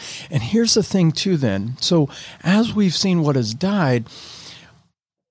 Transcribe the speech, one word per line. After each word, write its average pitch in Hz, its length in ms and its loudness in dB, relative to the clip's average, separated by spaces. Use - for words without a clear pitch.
And 117 140 -2
here's 220 320 2
the 214 80 2
thing 170 280 2
too 185 240 0
then. 113 460 -2
So 160 260 2
as 208 320 2
we've 196 200 2
seen 175 280 2
what 143 120 2
has 113 200 0
died, 147 500 0